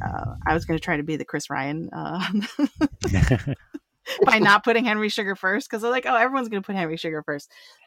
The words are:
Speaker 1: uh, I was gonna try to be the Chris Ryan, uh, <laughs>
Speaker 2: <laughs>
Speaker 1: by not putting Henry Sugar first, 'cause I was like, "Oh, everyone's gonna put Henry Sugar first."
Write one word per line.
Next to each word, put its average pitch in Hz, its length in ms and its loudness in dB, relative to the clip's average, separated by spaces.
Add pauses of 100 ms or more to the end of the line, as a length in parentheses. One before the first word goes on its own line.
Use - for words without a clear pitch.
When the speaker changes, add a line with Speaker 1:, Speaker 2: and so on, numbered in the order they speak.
Speaker 1:
uh, - 300 -6 (120)
I - 60 2
was 160 120 0
gonna 160 160 -2
try 170 160 -2
to 147 80 -4
be 156 120 -4
the 135 80 -6
Chris - 240 -8
Ryan, 147 420 -6
uh, 160 360 -6 (840)
<laughs> - 40 -4
Speaker 2:
<laughs> - 1160 0
Speaker 1:
by 226 140 6
not 202 240 6
putting 226 200 4
Henry 214 240 2
Sugar 196 280 -2
first, 196 340 -2
'cause 220 140 -6
I - 20 -2
was 240 60 2
like, 247 140 -2
"Oh, 254 100 2
everyone's 254 320 2
gonna 208 140 -4
put 202 120 -8
Henry 165 220 -2
Sugar 156 260 -6
first." 147 300 -8 (340)